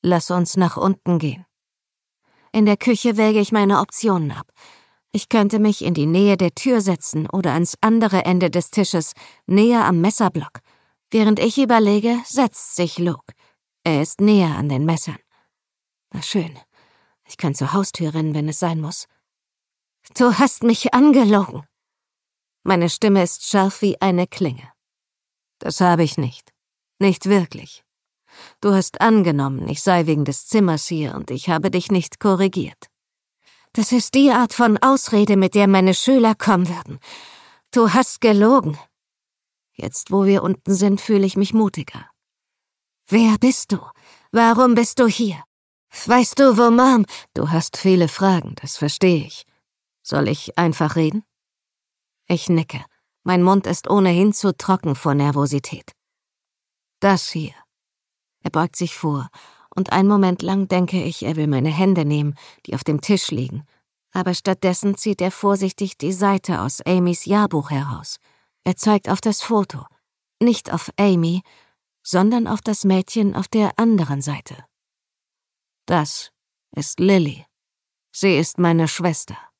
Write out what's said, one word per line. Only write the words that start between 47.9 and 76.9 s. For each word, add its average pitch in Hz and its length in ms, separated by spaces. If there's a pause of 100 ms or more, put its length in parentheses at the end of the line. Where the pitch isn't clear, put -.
Fragen, 185 540
das - 160
verstehe 151 480
ich. - 200 (580)
Soll 147 240
ich - 300
einfach 165 380
reden? 165 280 (1040)
Ich 175 220
nicke. 160 340 (400)
Mein 180 180
Mund 190 260
ist - 220
ohnehin 190 440
zu 196 220
trocken 170 400
vor 147 180
Nervosität. 143 800 (1040)
Das 196 300
hier. 156 240 (880)
Er 139 80
beugt 165 260
sich 175 200
vor, 143 340 (460)
und 190 160
einen 190 180
Moment 190 320
lang 196 260
denke 180 360
ich, - 200
er 156 120
will 151 120
meine 143 240
Hände 175 340
nehmen, 147 300 (300)
die - 100
auf - 80
dem 147 180
Tisch - 300
liegen. 131 340 (460)
Aber 185 220
stattdessen 190 640
zieht 202 260
er 185 100
vorsichtig 196 640
die 151 140
Seite 190 500
aus - 200
Amys 180 440
Jahrbuch 175 460
heraus. 143 480 (440)
Er 180 120
zeigt 214 340
auf - 120
das 214 200
Foto. 202 440 (540)
Nicht 233 320
auf - 260
Amy, 180 440 (600)
sondern 214 440
auf 220 140
das 214 220
Mädchen 196 520
auf 190 120
der 214 300
anderen 170 440
Seite. 135 440 (1200)
Das - 460 (440)
ist - 240